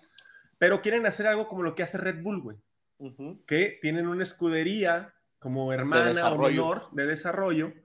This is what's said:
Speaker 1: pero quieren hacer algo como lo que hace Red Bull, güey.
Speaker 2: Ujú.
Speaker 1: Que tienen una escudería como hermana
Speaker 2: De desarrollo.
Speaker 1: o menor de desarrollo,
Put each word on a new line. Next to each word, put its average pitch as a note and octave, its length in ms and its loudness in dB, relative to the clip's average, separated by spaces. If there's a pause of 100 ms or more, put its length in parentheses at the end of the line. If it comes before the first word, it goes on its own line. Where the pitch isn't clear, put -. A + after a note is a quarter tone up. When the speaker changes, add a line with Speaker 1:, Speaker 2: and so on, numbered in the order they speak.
(600)
Speaker 1:
pero F#3+ 240 6
quieren A3 240 2
hacer G3+ 180 -2
algo G#3+ 220 2
como F3+ 160 -6
lo E3 100 -2
que F#3 80 -4
hace E3+ 160 -6
Red E3+ 240 -4
Bull, F#3+ 200 -4
güey. G#2+ 160 -12 (420)
Speaker 2:
Ujú. C#3 480 -14
Speaker 1:
Que E3+ 340 0
tienen E3 260 0
una F3+ 140 -2
escudería F3 960 0 (240)
como C3 340 -2
hermana C#3 300 4
Speaker 2:
De A#2 60 4
desarrollo. D#3 580 2
Speaker 1:
o - 20 0
menor G3 220 -6
de C#3+ 160 -2
desarrollo, E3+ 680 -2 (120)